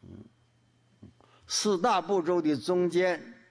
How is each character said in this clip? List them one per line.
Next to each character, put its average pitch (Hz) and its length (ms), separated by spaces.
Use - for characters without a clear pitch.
嗯， 92 60
四 196 340
大 208 180
部 175 220
洲 175 180
的 151 160
中 180 320
间 175 320